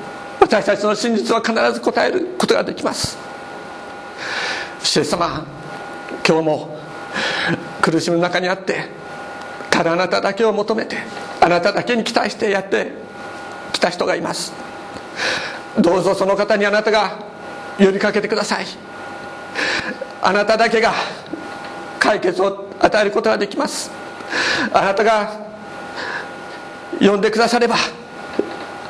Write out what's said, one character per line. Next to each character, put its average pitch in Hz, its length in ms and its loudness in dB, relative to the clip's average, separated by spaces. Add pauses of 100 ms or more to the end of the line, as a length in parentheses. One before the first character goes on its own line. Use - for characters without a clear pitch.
(400)
私 220 260 6
た 202 100 4
ち - 60 -4
の 208 120 4
真 226 220 2
実 208 180 2
は 226 60 2
必 220 140 0 (180)
ず - 80 -6
答 - 280 2
え - 40 0
る - 260 -2
こ - 80 4
と - 80 6
が - 80 4
で - 120 -4
き - 100 -4
ま - 100 0
す。 - 240 -4 (1600)
主 - 140 2
イ 160 40 6
エ 147 40 4
ス - 60 -2
様、 165 340 0 (840)
今 160 120 6
日 160 60 2
も 151 340 0 (1040)
苦 160 180 4
し 175 100 0
み 170 60 4
の 170 60 4
中 175 180 2
に 180 80 2
あ 185 60 2
っ 185 80 -4
て、 - 240 -2 (840)
た - 140 6
だ 165 80 4
あ 170 40 2
な 180 120 2
た 196 140 2
だ 196 100 2
け 214 120 2
を 220 80 6
求 208 220 0
め 220 120 -2
て、 - 120 -8 (420)
あ - 80 6
な 175 120 4
た 202 120 4
だ 190 120 0
け 240 100 0
に 220 100 2
期 - 100 -2
待 - 160 2
し - 40 -6
て 220 160 0
や 196 100 2
っ 190 80 -6
て 214 240 0 (800)
き - 60 -2
た 180 120 4
人 - 160 0
が 180 100 2
い 113 60 -2
ま 107 100 -2
す。 - 200 -6 (1300)
ど 170 180 6
う 180 60 4
ぞ 185 120 4
そ 196 100 0
の 196 120 4
方 202 200 4
に 202 80 4
あ 202 60 4
な 208 120 4
た 220 80 2
が 202 280 2 (600)
呼 196 140 8
び 190 60 0
か - 140 2
け 202 100 2
て 196 60 -2
く - 60 -2
だ - 100 2
さ 190 180 0
い。 - 40 -8 (1600)
あ 185 100 4
な 208 140 2
た 220 100 6
だ 226 140 4
け 226 100 4
が 214 140 4 (1040)
解 - 200 4
決 349 220 0
を - 300 0 (100)
与 - 220 6
え - 20 4
る 202 60 2
こ 349 100 0
と 226 80 2
が 220 80 4
で 202 100 0
き - 120 -6
ま 269 100 0
す。 - 220 -6 (840)
あ - 80 6
な 196 140 4
た 214 100 4
が 214 260 4 (1700)
呼 202 180 6
ん 196 40 2
で 214 100 4
く 214 80 2
だ 233 80 6
さ 240 120 2
れ 233 100 4
ば、 226 80 2 (1120)